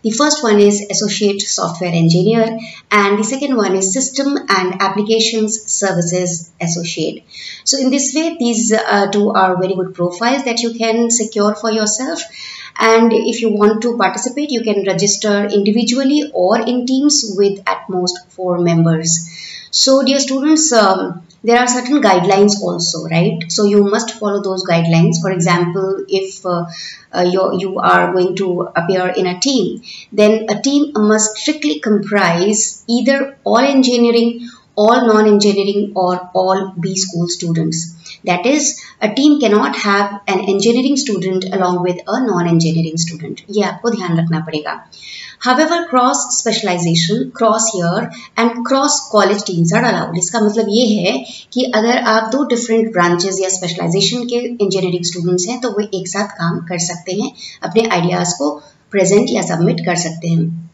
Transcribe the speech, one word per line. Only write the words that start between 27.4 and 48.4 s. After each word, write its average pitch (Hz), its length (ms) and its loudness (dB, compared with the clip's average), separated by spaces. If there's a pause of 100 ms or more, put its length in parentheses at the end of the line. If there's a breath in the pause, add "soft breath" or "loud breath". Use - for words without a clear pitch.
you 190 240 -4
are 180 340 2
going 180 220 0
to 185 400 -2
appear 180 320 0
in 180 180 -2
a 180 140 -4
team, 262 420 0 (300 loud breath)
then 214 360 4
a 208 140 -2
team 285 340 0
must 214 420 2
strictly 302 420 -2
comprise 196 1080 0
either 269 560 0
all 208 140 2
engineering 240 880 2 (320 loud breath)
all 226 180 6
non-engineering 208 840 4 (200)
or 180 100 2
all 185 480 0 (200)
B 190 120 -4
school 170 340 -4 (100)
students। 165 640 -4 (260 loud breath)
That 180 160 0
is, 294 180 2 (400 loud breath)
a 214 100 0
team 294 300 4
cannot 214 300 2
have 202 600 -2
an - 60 0
engineering 240 560 2
student 190 560 -2
along 180 300 0
with 180 140 -2 (180)
a 262 40 -2
non-engineering 165 840 0
student। - 400 -8 (100)
ये 202 100 0
आपको 185 280 -2
ध्यान 175 300 -2
रखना 165 200 0
पड़ेगा। 151 480 -8 (600 loud breath)
However, 311 300 2
cross 262 400 0 (260)
specialization, 175 760 0
cross 240 440 0 (180)
year 175 180 0 (400 loud breath)
and 233 100 4